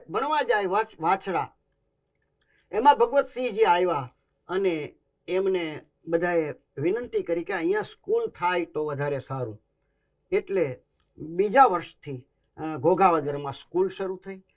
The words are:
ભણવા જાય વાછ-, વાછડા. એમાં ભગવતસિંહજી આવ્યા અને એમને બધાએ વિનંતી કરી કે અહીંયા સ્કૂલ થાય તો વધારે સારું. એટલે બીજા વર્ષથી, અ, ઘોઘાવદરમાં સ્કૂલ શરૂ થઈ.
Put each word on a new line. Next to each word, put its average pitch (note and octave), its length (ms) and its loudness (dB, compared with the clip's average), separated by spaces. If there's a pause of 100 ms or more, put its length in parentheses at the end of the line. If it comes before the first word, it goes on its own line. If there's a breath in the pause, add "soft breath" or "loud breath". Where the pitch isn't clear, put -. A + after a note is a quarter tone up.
ભણવા C#4+ 320 0
જાય A3 240 2
વાછ-, G#3 340 -2
વાછડા. E3+ 560 -2 (1160)
એમાં A3+ 240 6
ભગવતસિંહજી A#3 680 2
આવ્યા F3 500 2 (340)
અને E3+ 480 -2 (320)
એમને F3+ 540 -2 (260)
બધાએ E3 460 0 (240)
વિનંતી G#3+ 460 -2
કરી E3+ 200 -2
કે F#3+ 100 -6
અહીંયા F#3 280 0
સ્કૂલ A#3 460 -4
થાય F3+ 380 -2
તો D3+ 200 -4
વધારે C#3+ 340 -2
સારું. B2 420 -8 (720)
એટલે F3+ 500 0 (360)
બીજા F#3+ 480 0
વર્ષથી, D#3+ 600 -6 (300)
અ, D#3 200 -8
ઘોઘાવદરમાં D3 760 2
સ્કૂલ F#3 360 -2
શરૂ F#3+ 280 -6
થઈ. F#3+ 260 -16 (140)